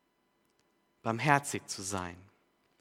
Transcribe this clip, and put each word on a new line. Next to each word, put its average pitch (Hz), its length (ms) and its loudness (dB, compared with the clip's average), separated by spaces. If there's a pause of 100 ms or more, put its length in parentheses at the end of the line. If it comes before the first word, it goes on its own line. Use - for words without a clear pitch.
(1040)
barmherzig 127 640 2
zu - 160 -10
sein. 92 340 -6 (640)